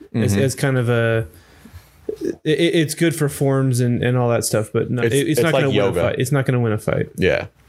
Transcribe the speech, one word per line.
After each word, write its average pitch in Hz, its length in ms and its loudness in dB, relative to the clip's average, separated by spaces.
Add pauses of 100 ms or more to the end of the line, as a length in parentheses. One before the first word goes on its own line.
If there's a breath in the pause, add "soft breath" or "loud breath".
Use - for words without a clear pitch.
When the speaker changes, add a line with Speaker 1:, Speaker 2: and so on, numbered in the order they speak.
(160)
Speaker 1:
as, 107 180 0
Speaker 2:
Mm-hmm. 101 100 2
Speaker 1:
as 131 120 0
kind 135 220 0
of 120 120 0
a, 113 380 0 (1160 loud breath)
it, 156 160 0
it's 165 360 0
good 165 200 0
for 147 140 -2
forms 135 500 0
and, 120 240 0
and 123 140 0
all 120 120 2
that 113 160 0
stuff, 107 280 -2
but - 180 0
no, 123 100 -2
Speaker 2:
It's, 117 140 0
Speaker 1:
it, - 40 4
it's 139 120 0
Speaker 2:
it's 156 100 2
Speaker 1:
not 160 120 2
Speaker 2:
like 135 100 2
Speaker 1:
gonna 139 60 2
win 104 100 2
a 101 80 2
Speaker 2:
yoga. 87 220 0
Speaker 1:
fight. - 100 -4
It's 127 120 -2
not 135 140 0
gonna 123 140 0
win 117 140 0
a 107 40 -2
fight. - 380 -2
Speaker 2:
Yeah. 87 320 0 (220 loud breath)